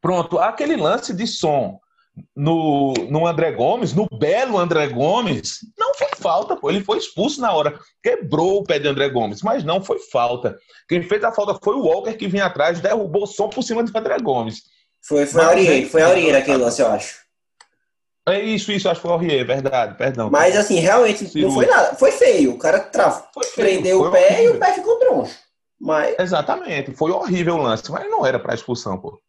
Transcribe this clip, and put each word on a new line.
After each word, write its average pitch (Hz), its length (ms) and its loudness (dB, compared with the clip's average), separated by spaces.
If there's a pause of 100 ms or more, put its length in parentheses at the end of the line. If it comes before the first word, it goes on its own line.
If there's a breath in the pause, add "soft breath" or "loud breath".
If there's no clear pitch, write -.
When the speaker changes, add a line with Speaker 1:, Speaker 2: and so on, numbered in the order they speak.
Speaker 1:
Pronto, 175 380 -2
aquele 254 360 -2
lance 190 380 -2
de 190 120 -6
Son 143 540 -4 (560)
no, 147 580 0 (160)
no 156 160 0
André 165 280 0
Gomes, 175 400 -2
no 190 140 0 (120)
belo 208 400 0
André 165 280 0
Gomes, 151 720 -2 (180)
não 480 180 -2
foi 571 220 -2
falta, 202 380 -2
pô. - 140 -6
Ele 190 140 -2
foi - 140 -2
expulso 285 440 -4
na 226 120 0
hora. 151 260 -2 (240 loud breath)
Quebrou 190 560 0
o 196 40 -8
pé 170 140 0
de 143 100 -2
André 139 220 0
Gomes, 110 320 -4
mas 226 220 -2
não 165 200 -2
foi - 160 -6 (120)
falta. 120 460 -2 (300 soft breath)
Quem 175 140 0
fez 208 220 -2
a 226 80 0
falta 208 320 -2
foi 208 120 0
o 262 100 -2
Walker, 202 280 0
que 202 140 -8
vinha 196 180 -2
atrás, 170 360 -2
derrubou 202 420 0
o 202 40 -6
Son 208 220 -4
por 247 140 -6
cima 233 200 -2
de 226 140 -4
André 226 220 -2
Gomes. 120 420 -4 (440)
Speaker 2:
Foi, 143 200 2
foi 151 160 2
Speaker 1:
Mas 160 60 6
Speaker 2:
a 170 60 6
Aurier, 170 300 4
Speaker 1:
é - 40 -4
Speaker 2:
foi 160 140 2
a 165 60 6
Aurier 175 260 4
Speaker 1:
tá 139 60 6
Speaker 2:
aquele 135 180 0
lance, 120 240 0
eu 120 60 4
acho. - 360 -4 (1040)
Speaker 1:
É 190 120 2
isso, 214 320 -4
isso, 196 160 -2
acho 170 140 -2
que 170 60 -8
foi 170 40 0
a - 40 2
Aurier, 156 300 0
verdade, 127 520 -2
perdão. 120 320 -2
Speaker 2:
Mas, 170 260 4
assim, 208 240 2
realmente, 208 460 4
não 180 60 -10
Speaker 1:
Cirúrgico. 156 300 0
Speaker 2:
foi - 80 4
nada. 403 260 4
Foi - 160 4
feio. 440 420 4
O - 40 -8
cara 175 220 2
tra-, - 320 0 (220)
Speaker 1:
Foi 277 100 -4
feio, - 240 -2
Speaker 2:
prendeu 185 320 2
Speaker 1:
foi 160 80 2
Speaker 2:
o 180 40 -2
pé 185 160 8
Speaker 1:
horrível. 233 260 6
Speaker 2:
e - 20 2
o - 40 -4
pé 370 140 2
ficou 453 260 0
troncho. - 360 2 (440)
Mas - 380 0
Speaker 1:
Exatamente, 175 760 -4
foi 160 180 -2
horrível 175 440 -2
o 160 60 -2
lance, 113 300 -2
mas 403 180 -8
não 427 160 -2
era 127 140 0
pra - 140 -6
expulsão, 117 440 -8
pô. - 320 -16